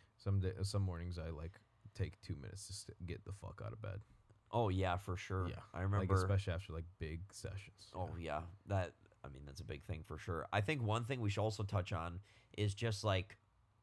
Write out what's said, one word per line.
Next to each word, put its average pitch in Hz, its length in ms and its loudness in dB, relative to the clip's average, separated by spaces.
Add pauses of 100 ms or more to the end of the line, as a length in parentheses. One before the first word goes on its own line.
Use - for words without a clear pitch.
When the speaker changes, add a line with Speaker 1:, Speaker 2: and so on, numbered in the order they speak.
(160)
Speaker 1:
Some 98 240 2
day, 92 120 2 (100)
some 101 200 2
mornings 87 360 -2
I, 80 120 -2
like, 80 300 -6 (340)
take 80 280 -2
two 76 140 -6
minutes 71 320 -10
to 98 40 -8
st-, - 340 -10
get - 180 -6
the - 80 -6
fuck - 300 -10
out 107 100 -6
of 110 100 -10
bed. 101 180 -4 (500)
Speaker 2:
Oh, 113 200 4
yeah, 92 260 4
for 92 200 -2
sure. 92 320 0
Speaker 1:
Yeah. 85 80 -4 (180)
Speaker 2:
I - 40 -4
Speaker 1:
Like, 92 140 2
Speaker 2:
remember 95 220 6
Speaker 1:
especially 92 400 6
after, 85 180 -4
like, 82 140 -4 (120)
big 82 220 -4 (120)
sessions. - 600 -10
Speaker 2:
Oh, 87 240 -4
Speaker 1:
Yeah. 78 240 -2
Speaker 2:
yeah. - 20 -4 (240)
That, 95 280 0 (280)
I 69 60 -8
mean, 69 160 -12
that's 71 160 -10
a - 40 -8
big 69 200 -8
thing 80 200 -4
for 78 120 -8
sure. 80 360 -2
I 104 80 4
think 135 220 2
one 113 220 2
thing 127 160 0
we 104 100 4
should 101 120 2
also 107 220 2
touch 98 280 0
on 85 280 -2 (360)
is 104 180 4
just, 110 300 0
like, 95 320 4 (460)